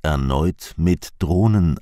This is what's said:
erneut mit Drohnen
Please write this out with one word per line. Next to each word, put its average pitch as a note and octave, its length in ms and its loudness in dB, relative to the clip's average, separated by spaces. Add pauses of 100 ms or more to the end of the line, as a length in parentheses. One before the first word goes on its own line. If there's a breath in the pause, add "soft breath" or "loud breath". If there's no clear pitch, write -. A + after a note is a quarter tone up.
erneut D2 720 -2
mit E2+ 400 0
Drohnen F2+ 640 2